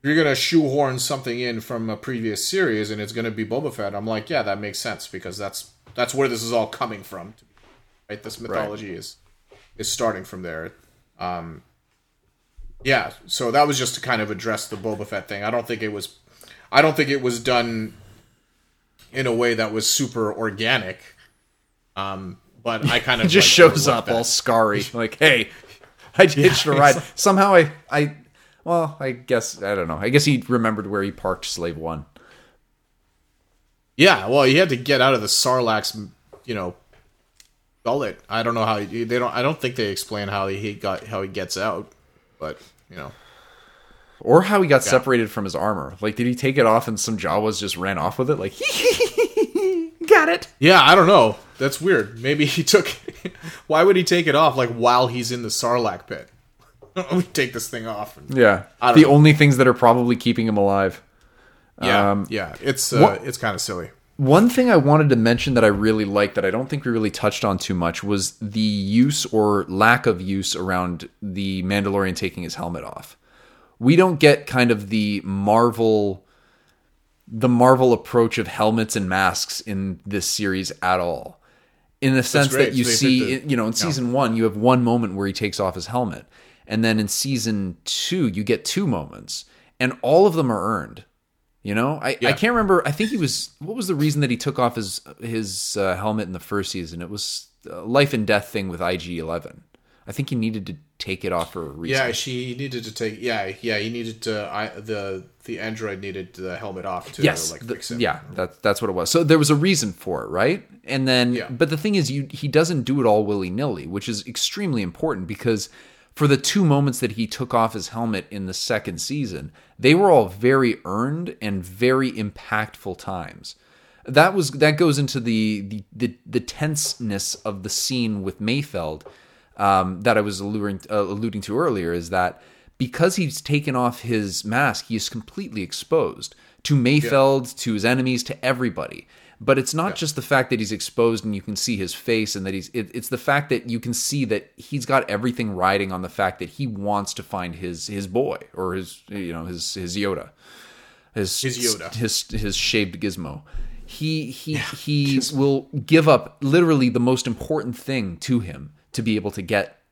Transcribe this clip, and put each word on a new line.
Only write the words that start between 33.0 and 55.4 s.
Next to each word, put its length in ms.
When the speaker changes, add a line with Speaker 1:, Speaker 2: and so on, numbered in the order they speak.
Speaker 1:
Yeah, 300
well, 160
he 120
had 140
to 60
get 260
out 120
of 80
the 60
Sarlacc's, 680
you 120
know, 200
gullet. 420
I 160
don't 100
know 120
how 140
he, 260
they 140
don't, 140
I 80
don't 180
think 160
they 120
explain 400
how 200
he 260
got, 320
how 160
he 80
gets 260
out, 360
but, 200
you 80
know. 140
Speaker 2:
Or 240
how 180
he 60
got 160
Speaker 1:
Yeah. 80
Speaker 2:
separated 400
from 140
his 100
armor. 460
Like, 140
did 120
he 80
take 220
it 80
off 220
and 120
some 180
Jawas 420
just 180
ran 200
off 200
with 120
it? 80
Like, 160
<laughs> 1500
"Got 220
it." 180
Speaker 1:
Yeah, 220
I 140
don't 120
know. 300
That's 220
weird. 420
Maybe 240
he 180
took, 240
<laughs> 800
why 160
would 120
he 80
take 240
it 80
off, 220
like, 120
while 380
he's 240
in 120